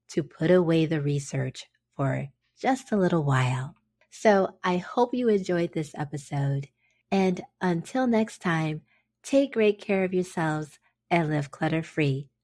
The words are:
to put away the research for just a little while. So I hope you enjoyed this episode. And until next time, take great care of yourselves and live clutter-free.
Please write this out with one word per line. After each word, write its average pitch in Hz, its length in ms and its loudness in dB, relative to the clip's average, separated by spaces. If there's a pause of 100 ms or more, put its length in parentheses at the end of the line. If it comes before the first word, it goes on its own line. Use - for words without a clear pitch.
to 165 140 -2
put 160 280 0
away 165 340 4
the 156 160 -2
research 143 640 -4 (300)
for 135 320 -2 (320)
just 262 320 -2
a 214 60 0
little 175 260 2
while. 127 520 0 (340)
So 202 540 2
I 180 140 0
hope 240 360 0
you 247 160 0
enjoyed 180 440 0
this 156 220 -6
episode. 139 720 -4 (440)
And 190 300 0 (180)
until 185 480 -2
next 220 320 0
time, 160 420 -2 (420)
take 277 300 2
great 208 260 2
care 190 240 -2
of 185 100 -2
yourselves 160 680 -4 (300)
and 170 200 2
live 147 220 -2
clutter-free. 156 760 -2 (160)